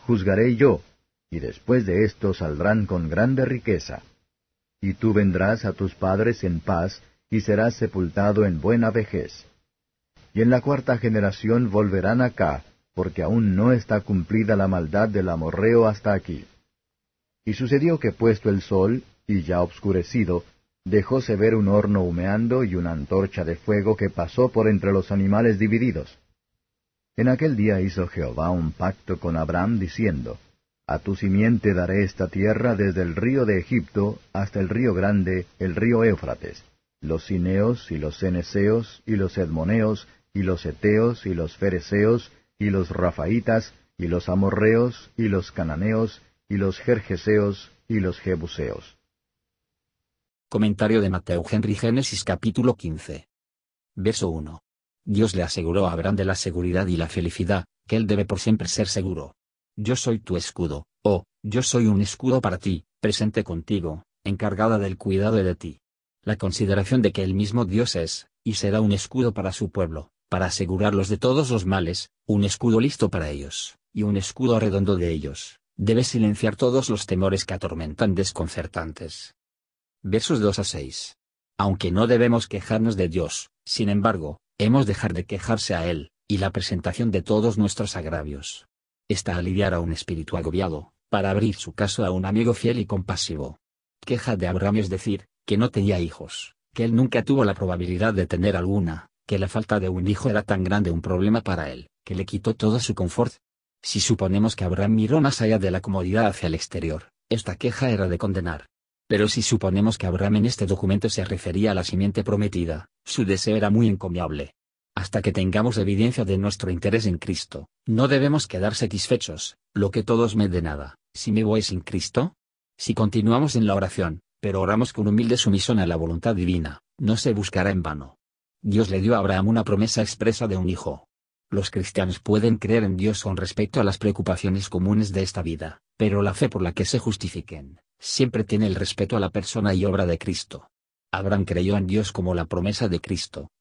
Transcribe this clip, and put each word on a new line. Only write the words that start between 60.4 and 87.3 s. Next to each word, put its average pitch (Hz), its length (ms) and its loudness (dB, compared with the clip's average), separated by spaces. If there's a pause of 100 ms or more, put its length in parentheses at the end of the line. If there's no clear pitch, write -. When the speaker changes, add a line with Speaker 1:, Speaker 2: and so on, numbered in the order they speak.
Speaker 2:
oh, 98 220 4 (180)
yo 107 200 0
soy 120 240 4
un 101 140 6
escudo 127 400 0
para 95 180 0
ti, 90 280 -4 (140)
presente 107 440 0
contigo, 85 600 -4 (200)
encargada 104 540 0
del 98 180 -4
cuidado 101 400 0
de 92 180 2
ti". 80 260 -14 (420)
La 104 140 -2
consideración 98 640 0
de 101 100 4
que 98 100 -4
el 95 120 -2
mismo 104 320 0
Dios 107 300 0
es, - 320 -6 (160)
y 110 100 -2
será 101 260 0
un 104 120 2
escudo 117 420 -2
para 95 180 -4
su 98 180 -6
pueblo, 80 400 -6 (200)
para 92 160 0
asegurarlos 95 640 0
de 101 100 -2
todos 131 320 2
los 107 160 0
males, 92 420 -2 (180)
un 101 180 2
escudo 110 360 2
listo 120 300 0
para 82 180 -4
ellos, 71 480 -10 (160)
y 107 120 -2
un 104 120 2
escudo 117 420 0
redondo 98 380 2
de 87 140 0
ellos, 73 500 -8 (160)
debe 113 260 2
silenciar 107 540 2
todos 127 320 2
los 107 160 -2
temores 95 400 0
que - 80 -8
atormentan 82 640 -2
desconcertantes. 85 1200 -6 (680)
Versos 110 380 0
dos 101 180 2
a 101 60 -2
seis. - 540 -10 (400)
Aunque 95 320 0
no 101 160 2
debemos 117 420 4
quejarnos 110 480 -2
de 92 120 0
Dios, 80 420 -4 (140)
sin - 240 -2
embargo, 101 520 0 (160)
hemos 117 300 4
dejar 101 280 -2
de 90 100 -4
quejarse 107 500 -4
a 85 160 -2
Él, 78 200 -6 (180)
y 104 100 0
la 95 120 0
presentación 92 600 -4
de 92 120 0
todos 107 360 0